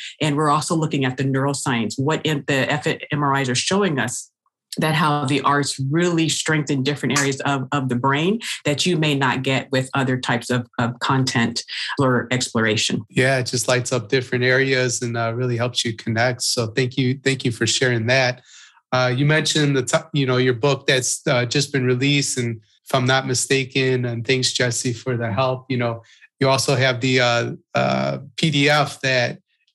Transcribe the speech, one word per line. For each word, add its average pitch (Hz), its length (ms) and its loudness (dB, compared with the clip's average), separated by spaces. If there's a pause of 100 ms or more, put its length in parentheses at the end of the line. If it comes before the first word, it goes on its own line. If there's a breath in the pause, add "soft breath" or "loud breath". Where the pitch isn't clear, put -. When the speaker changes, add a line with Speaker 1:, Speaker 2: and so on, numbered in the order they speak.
(200 loud breath)
Speaker 1:
And 147 160 0
we're 151 140 2
also 151 260 0
looking 151 280 0
at 127 120 -2
the 139 80 -2
neuroscience, 135 760 -2
what 151 260 0
in 151 220 -2
the 135 240 0
F 147 160 -2
M 147 380 -2
R 139 160 2
Is 131 80 -2
are 127 80 -2
showing 190 420 0
us - 320 -6 (480)
that 156 140 0
how 147 320 2
the 135 180 0
arts 143 360 0 (100)
really 165 400 2
strengthen 151 540 0
different 139 340 -2
areas 139 260 0
of, 135 280 -2
of 135 180 -2
the 127 60 0
brain 147 460 2 (240 loud breath)
that 147 200 0
you 175 120 2
may 156 180 2
not 135 300 0
get 135 260 -2
with 131 240 0
other 131 240 0
types 123 320 -2
of, 123 160 0 (140)
of 120 180 -2
content 127 640 0 (380 loud breath)
or 123 320 2
exploration. 110 760 0
Speaker 2:
Yeah, 131 300 2
it 123 80 -4
just - 220 -4
lights 123 240 0
up 110 160 -2
different 123 340 0
areas 127 580 2
and, 120 160 -4
uh, 117 160 -2
really 123 240 -2
helps 120 280 -2
you 113 100 -2
connect. 117 480 -2
So - 240 0
thank 123 320 -2
you. 127 240 0
Thank 131 220 0
you 123 80 0
for 113 160 -2
sharing 120 380 0
that. 127 360 2 (480 loud breath)
Uh, 127 260 2
you 139 80 2
mentioned 147 520 2
the 127 80 0
t-, 160 140 0 (140)
you 139 140 0
know, 127 120 2
your 127 160 4
book 139 340 0
that's, 131 400 0
uh, 123 160 2
just 139 280 -2
been 127 140 0
released, 139 500 0
and 117 240 -4 (240 soft breath)
if - 80 -8
I'm 127 140 2
not 131 220 2
mistaken, 131 760 0
and 117 220 -4
thanks, 127 260 0
Jesse, 123 400 -2
for 120 240 -4
the 113 160 -4
help. 127 360 -2
You 131 80 -2
know, 117 260 -2 (380 loud breath)
you 135 80 4
also 135 260 2
have 127 260 2
the, 127 200 2
uh, 120 320 2 (240)
uh, 67 420 0 (180)
P 165 140 0
D 143 180 2
F 147 340 2
that 127 360 0 (360)